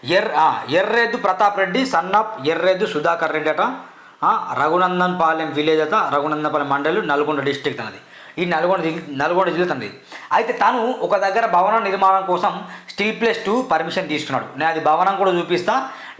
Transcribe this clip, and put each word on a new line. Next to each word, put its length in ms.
ఎర్-, 320
ఆ, 340
ఎర్రెద్దు 460
ప్రతాప్ 420
రెడ్డి, 240
son 300
of 360
ఎర్రెద్దు 380
సుధాకర్ 460
రెడ్డి 180
అట. 100
ఆ, 380
రఘునందన్ 580
పాలెం 320
విలేజ్ 420
అట, 200
రఘునందన్ 380
పాలెం 160
మండలి, 380
నల్గొండ 340
డిస్ట్రిక్ట్ 400
అన్నది. 180
ఈ 60
నల్గొండ 380
జిల్-, 360
నల్గొండ 320
జిల్లా 240
తనది. 260
అయితే 200
తను 380
ఒక 260
దగ్గర 300
భవన 320
నిర్మాణం 480
కోసం 380
స్టిల్ 300
ప్లేస్ 240
టూ 180
పర్మిషన్ 460
తీసుకున్నాడు. 500
నేను 120
అది 100
భవనం 360
కూడా 140
చూపిస్తా, 600